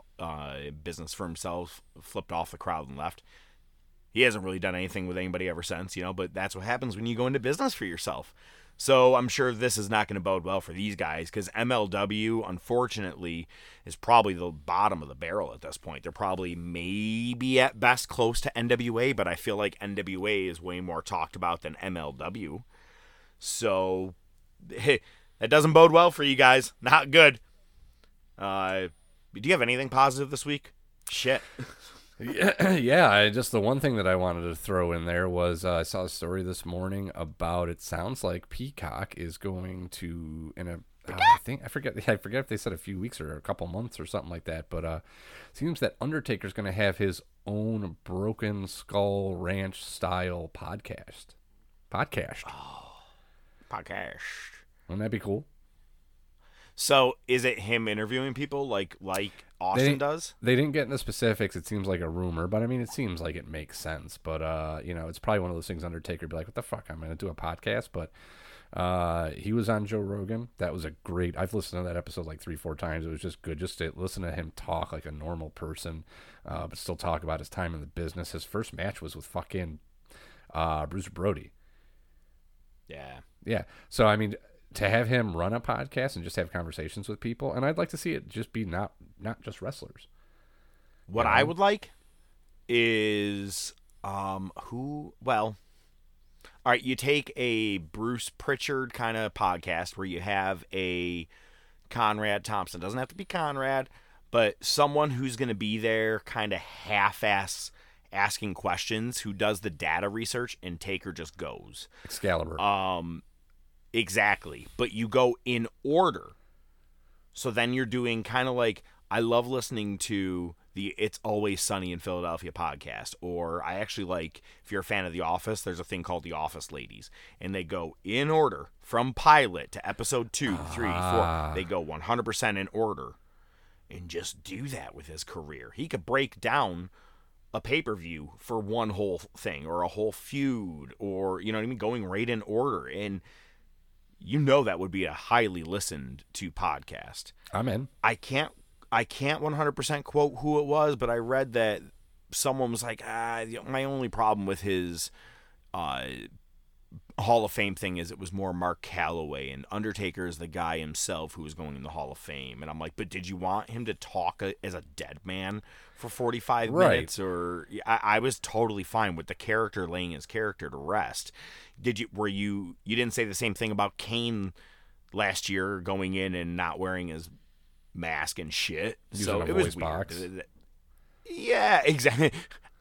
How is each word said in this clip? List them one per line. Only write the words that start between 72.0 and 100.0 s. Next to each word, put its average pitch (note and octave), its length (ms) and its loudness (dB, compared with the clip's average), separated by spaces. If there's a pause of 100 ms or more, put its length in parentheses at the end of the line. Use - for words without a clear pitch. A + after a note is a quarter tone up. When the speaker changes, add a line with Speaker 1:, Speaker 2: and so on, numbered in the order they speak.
Speaker 2:
like, D#2 140 -10
three, E2 160 -6
four D#2+ 180 -6
times. D#2+ 320 -4
It - 20 -6
was D#2 140 -8
just E2+ 180 -6
good D#2 180 -6
just F2+ 200 -6
to D#2+ 180 -2
listen F#2 280 -6
to E2 80 -4
him D#2+ 220 -6
talk E2 380 -4
like D#2+ 140 -10
a D2+ 40 -10
normal D#2 380 -8
person, D#2+ 560 -10 (400)
uh, D#2+ 220 -6
but E2 100 -12
still F2 200 -6
talk D#2+ 260 -2
about D#2+ 160 -2
his D2 100 -10
time F2 240 -4
in D#2 80 -6
the C#2+ 60 -10
business. E2+ 460 -6
His E2+ 120 -8
first - 300 -6
match F#2 260 -6
was D#2 160 -10
with D2+ 80 -12
fucking, F2 540 -6 (760)
uh, D#2+ 320 0
Bruce F2+ 240 -6
Brody. F2 440 -2 (1300)
Speaker 1:
Yeah. - 340 -16 (260)
Speaker 2:
Yeah. G#2 160 0 (260)
So, - 180 6
I G#2 100 8
mean, G#2+ 200 0 (380)
to G2+ 160 2
have A#2 180 4
him A2+ 260 2
run F2+ 200 0
a A#2+ 60 -2
podcast C3 560 -2
and E2+ 80 -6
just E2+ 120 -8
have F2 160 -2
conversations E2 560 -6
with G#2+ 100 -6
people, A#2+ 320 -4
and B2+ 140 -2
I'd D#3+ 140 0
like E3+ 120 0
to D#3+ 60 -10
see E3 160 -4
it - 160 -6
just - 240 -8
be A2 140 -2
not, F2+ 260 -2 (260)
not A2 220 -8
just - 220 -12
wrestlers. - 440 -10 (1000)
Speaker 1:
What A2+ 180 2
Speaker 2:
You A2 60 6
Speaker 1:
I A2+ 100 8
Speaker 2:
know? C#3+ 60 6
Speaker 1:
would E3 120 -4
like G3+ 340 4 (760)
is, G#2+ 1080 2 (300)
um, F#2+ 480 -4 (120)
who, C#3+ 580 -8
well, A2 340 0 (1080)
all B2 80 6
right, B2 100 4
you B2+ 120 0
take C#3+ 420 2
a A2 420 2
Bruce A2 500 -4
Pritchard C3 640 -4
kinda A2+ 420 -2
podcast F2 640 0
where F#2+ 100 -6